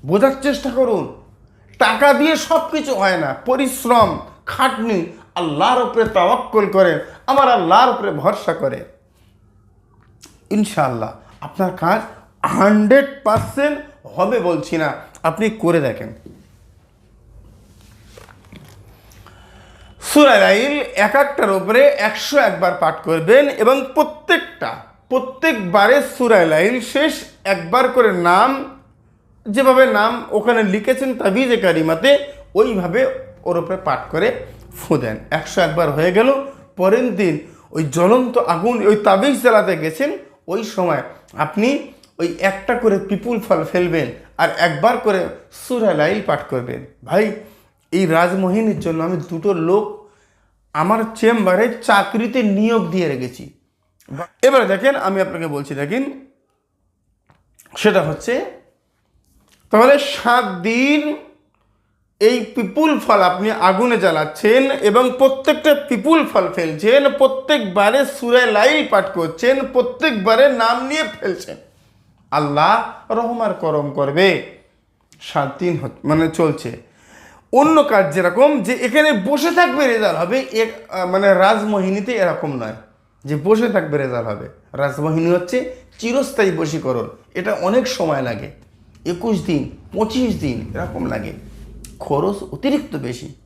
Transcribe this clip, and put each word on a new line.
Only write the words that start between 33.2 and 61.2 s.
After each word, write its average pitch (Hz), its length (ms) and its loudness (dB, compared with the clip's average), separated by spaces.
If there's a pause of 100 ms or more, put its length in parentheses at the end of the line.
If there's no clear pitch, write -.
ওর 175 140 -2
উপরে 175 200 -6
পাঠ 143 220 -4 (120)
করে 185 340 -2 (340)
ফু - 180 0
দেন। 113 200 -4 (140)
একশো 160 300 -2
এক 156 140 0
বার 160 160 0
হয়ে 156 200 0
গেল, 269 340 2 (300)
পরের 214 400 0
দিন 170 320 -2 (240)
ওই 160 120 -4
জ্বলন্ত 214 540 2
আগুন, 208 500 0
ওই 214 80 6
তাবিজ 214 460 2
জ্বালাতে 202 360 2
গেছেন, 269 400 -4 (300)
ওই 202 160 -4
সময় 180 400 -2 (340)
আপনি 214 560 -2 (260)
ওই 170 200 -4
একটা 196 360 -2
করে 220 240 0
পিপুল 202 400 -4
ফল 170 240 -2
ফেলবেন 165 480 -2 (260)
আর 170 200 2
একবার 175 400 0
করে 190 300 -2 (400)
সূরা 220 260 0
লাইল 165 320 0
পাঠ 147 240 -4
করবেন। 123 360 -6 (200)
ভাই, 208 260 0 (600)
এই 185 140 0
রাজমোহিনীর 180 760 0
জন্য 160 240 -4
আমি 180 140 -4 (120)
দুটো 175 240 -4
লোক 180 560 -2 (640)
আমার 190 300 0 (120)
চেম্বারে 220 680 2
চাকরিতে 226 600 0
নিয়োগ 208 460 0
দিয়ে 175 180 -2
রেখেছি। 127 460 -8 (880)
এবার 262 260 4
দেখেন, 196 280 0
আমি 196 260 -2
আপনাকে 175 260 -4
বলছি, 143 280 -6
দেখেন, 226 520 -6 (1500)
সেটা 190 240 2
হচ্ছে, 233 440 -4 (1200)
তাহলে 254 300 6
সাত 240 460 0
দিন 247 720 -2 (1040)